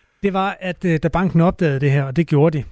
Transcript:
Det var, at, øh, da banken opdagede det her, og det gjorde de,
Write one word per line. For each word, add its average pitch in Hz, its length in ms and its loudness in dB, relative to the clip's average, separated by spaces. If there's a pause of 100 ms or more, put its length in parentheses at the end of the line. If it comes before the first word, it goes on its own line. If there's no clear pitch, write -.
(240)
Det 196 100 -2
var, 190 260 -4
at, 185 260 -8
øh, 160 180 0
da 170 40 -2
banken 165 340 0
opdagede 165 380 0
det 139 120 2
her, 139 120 2
og 135 120 -8
det 165 120 0
gjorde 156 300 2
de, 127 140 -6